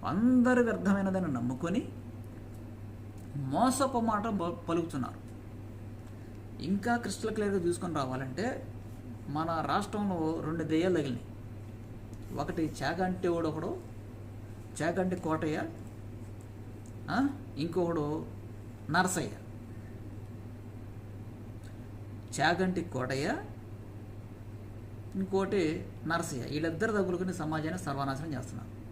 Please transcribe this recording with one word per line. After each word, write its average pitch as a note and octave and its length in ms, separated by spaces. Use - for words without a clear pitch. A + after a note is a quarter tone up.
"అందరూ B3 560
వ్యర్థమైన G3 460
దాన్ని F#3 240
నమ్ముకొని C3 600
మోసపు B3 600
మాట A3 280
ప-, F3 420
పలుకుతున్నారు." E3 640
ఇంకా G3+ 340
క్రిస్టల్ G#3+ 380
క్లియర్గా G3+ 320
చూసుకొని F3 280
రావాలంటే C3+ 760
మన D#3+ 400
రాష్ట్రంలో F3+ 760
రెండు D#3+ 200
దెయ్యాలు D#3+ 300
తగిలినాయి. C#3 300
ఒకటి D#3 420
చాగంటి F3 460
వాడు E3 200
ఒకడు, E3+ 320
చాగంటి F3+ 340
కోటయ్య, D#3+ 460
ఆ, B3 180
ఇంకొకడు E3 680
నరసయ్య. E3+ 400
చాగంటి F3 440
కోటయ్య, C3 520
ఇంకోటి F#3+ 720
నరసయ్య. D#3+ 360
వీళ్ళిద్దరు D#3+ 500
తగులుకుని F3+ 420
సమాజాన్ని D#3 440
సర్వనాశనం C#3 560
చేస్తున్నారు. A#2 460